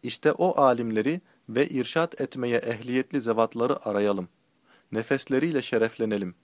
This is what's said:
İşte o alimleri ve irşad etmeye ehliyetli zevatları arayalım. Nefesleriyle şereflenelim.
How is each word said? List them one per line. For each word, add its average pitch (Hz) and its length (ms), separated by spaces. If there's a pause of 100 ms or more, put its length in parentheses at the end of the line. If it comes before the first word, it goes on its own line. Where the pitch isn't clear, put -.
İşte 123 300
o 170 280
alimleri 120 600 (280)
ve 123 200
irşad 160 520
etmeye 123 360
ehliyetli 123 640
zevatları 117 680
arayalım. 101 400 (640)
Nefesleriyle 135 720
şereflenelim. 110 800